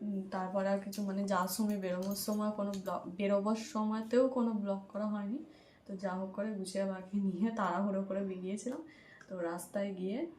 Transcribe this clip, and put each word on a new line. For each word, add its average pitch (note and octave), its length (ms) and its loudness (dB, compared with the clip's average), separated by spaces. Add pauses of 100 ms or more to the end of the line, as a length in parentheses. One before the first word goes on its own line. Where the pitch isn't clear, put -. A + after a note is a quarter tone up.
উম, G3+ 300 -2
তারপরে F#3+ 380 0
আর G3 100 4
কিছু G3 240 -4
মানে G3 220 0
যাওয়ার F#3+ 240 4
সময়, G#3 280 2
বেরোনোর F#3+ 400 0
সময় G#3 340 0
কোনো G3+ 200 0
ব্লগ, F#3 360 -2
বেরোবার G3+ 500 2
সময়তেও A3 720 2
কোনো A#3+ 240 2
ব্লগ G3 360 0
করা G#3 180 -2
হয়নি। G#3 320 -2 (480)
তো G3 100 -8
যা F#3 140 -2
হোক F#3+ 220 -2
করে G#3 200 -2
গুছিয়ে G3 320 -2
বাকি F#3+ 360 -2
নিয়ে G3 300 2
তাড়াহুড়ো G3 540 2
করে F#3+ 160 -2
বেরিয়েছিলাম। G3 640 -4 (460)
তো F#3 120 -6
রাস্তায় F3+ 540 -2
গিয়ে, G3 320 -2 (120)